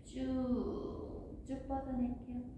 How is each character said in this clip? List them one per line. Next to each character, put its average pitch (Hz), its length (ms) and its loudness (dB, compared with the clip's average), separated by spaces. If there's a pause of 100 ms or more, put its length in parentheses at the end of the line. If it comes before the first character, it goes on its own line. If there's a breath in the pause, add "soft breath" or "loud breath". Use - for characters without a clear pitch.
쭉, - 1400 0
쭉 269 220 -4
뻗어낼게요. 247 760 0 (160)